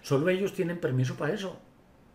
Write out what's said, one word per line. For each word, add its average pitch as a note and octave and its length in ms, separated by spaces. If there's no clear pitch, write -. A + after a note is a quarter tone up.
Solo D3+ 260
ellos F#3 260
tienen E3+ 280
permiso B2+ 340
para D#3 180
eso". G3 280